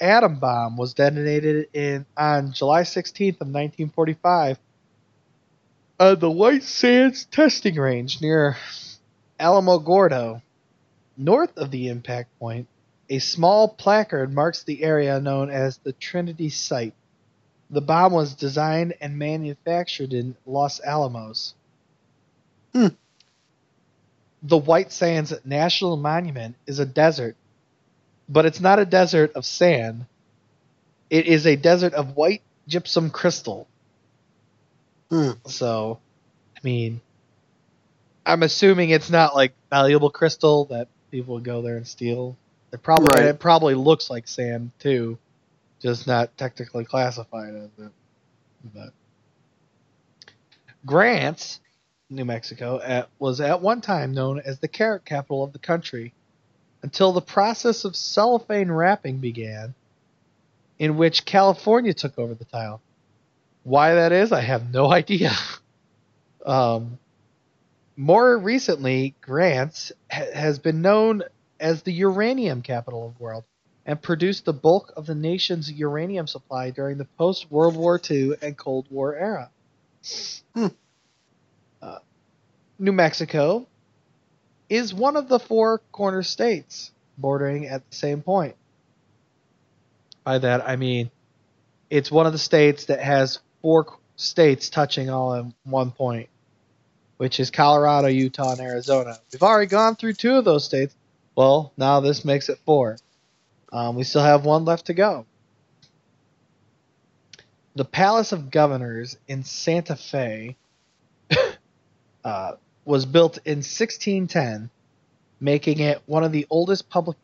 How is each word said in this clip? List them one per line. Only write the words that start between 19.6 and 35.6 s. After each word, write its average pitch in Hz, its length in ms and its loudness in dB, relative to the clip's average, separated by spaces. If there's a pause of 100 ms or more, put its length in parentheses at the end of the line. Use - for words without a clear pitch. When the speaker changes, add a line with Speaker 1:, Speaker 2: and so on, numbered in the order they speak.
Speaker 1:
in 127 220 -6 (100)
Los 139 380 -4
Alamos. 123 720 -6 (1200)
Speaker 2:
Hmm. 247 140 4 (1600)
Speaker 1:
The 156 140 4
White 165 340 2
Sands 165 420 -2 (120)
National 165 500 0
Monument 147 600 -4 (120)
is 139 120 -6
a 143 60 0
desert, 135 500 2 (920)
but 156 180 6
it's 160 140 0
not 190 200 6
a 202 60 4
desert 170 500 4
of 131 100 -8
sand. 120 600 0 (1040)
It 160 180 2
is 160 200 4
a 151 80 6
desert 170 380 4
of 139 240 -4
white 180 240 2 (260)
gypsum 165 420 -2
crystal. 120 580 -4 (1400)
Speaker 2:
Hmm. 156 220 0 (160)
Speaker 1:
So, 113 520 -4 (560)